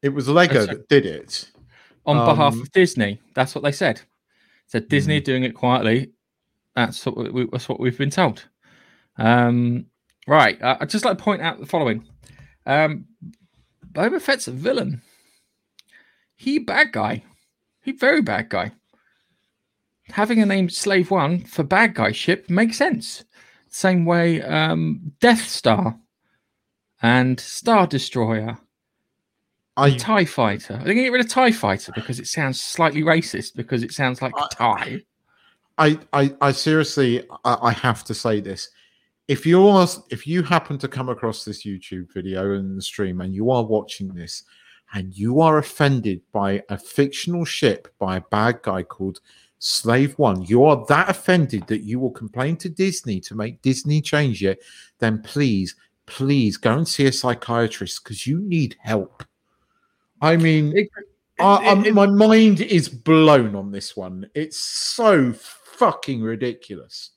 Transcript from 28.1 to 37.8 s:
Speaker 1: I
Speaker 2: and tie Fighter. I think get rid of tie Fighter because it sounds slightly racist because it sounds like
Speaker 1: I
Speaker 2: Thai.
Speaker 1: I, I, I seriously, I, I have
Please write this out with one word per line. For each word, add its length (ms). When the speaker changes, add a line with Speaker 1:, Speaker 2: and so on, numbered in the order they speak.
Speaker 1:
I 140
Speaker 2:
and 100
tie 260
Fighter. 560
I 40
think 140
get 120
rid 120
of 60
tie 220
Fighter 420
because 260
it 80
sounds 320
slightly 420
racist 540
because 280
it 100
sounds 280
like 160
Speaker 1:
I 140
Speaker 2:
Thai. 500
Speaker 1:
I, 220
I, 280
I 120
seriously, 720
I, 160
I 100
have 340